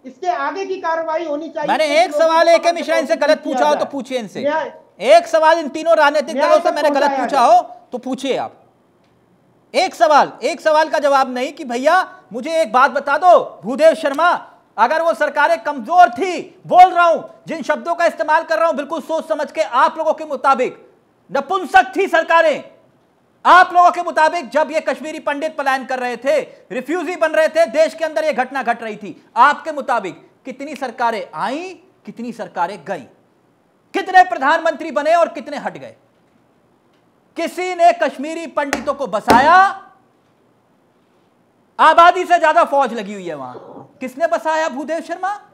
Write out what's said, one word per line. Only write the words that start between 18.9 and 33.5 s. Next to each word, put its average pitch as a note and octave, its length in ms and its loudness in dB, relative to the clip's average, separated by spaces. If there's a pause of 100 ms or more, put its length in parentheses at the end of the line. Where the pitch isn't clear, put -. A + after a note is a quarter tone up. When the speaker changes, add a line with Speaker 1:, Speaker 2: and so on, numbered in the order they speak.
Speaker 2:
सोच D#4+ 260 -6
समझ D4+ 240 -4
के, D#4+ 100 -6
आप D4 360 0
लोगों D#4+ 160 -2
के D#4 120 -8
मुताबिक C4+ 500 0 (540)
नपुंसक F#4 680 0
थी F#4+ 120 0
सरकारें, D#4+ 560 0 (800)
आप F4 300 6
लोगों F4 160 6
के F4 120 -6
मुताबिक D#4 480 0
जब C#4+ 200 -2
ये D#4 120 -2
कश्मीरी D#4 380 -8
पंडित D#4 360 -6
पलायन C4+ 280 -2
कर C4 140 -6
रहे B3 200 -6
थे, C#4 200 0 (340)
refusee D4+ 440 -6
बन D#4+ 140 0
रहे D#4 180 2
थे, D#4+ 200 2
देश D4+ 260 0
के D#4+ 100 -6
अंदर D#4 200 -4
ये D4+ 100 -2
घटना B3+ 280 -6
घट A3+ 200 -4
रही G#3+ 140 -10
थी, F#3+ 180 -14 (240)
आपके C#4+ 340 2
मुताबिक A3+ 480 -6 (260)
कितनी C#4 300 -14
सरकारें A3+ 460 -4 (140)
आईं, D4+ 380 -8 (320)
कितनी A#3 280 -14
सरकारें F#3 440 -8 (100)
गईं, E3 160 -8 (920)